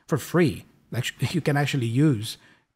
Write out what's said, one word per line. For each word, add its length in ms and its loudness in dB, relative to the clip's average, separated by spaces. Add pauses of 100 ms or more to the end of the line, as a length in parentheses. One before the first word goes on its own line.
for 120 0
free 460 0 (260)
that 200 -4 (100)
<laughs> 140 -2
you 60 0
can 160 0
actually 300 0
use 500 2 (400)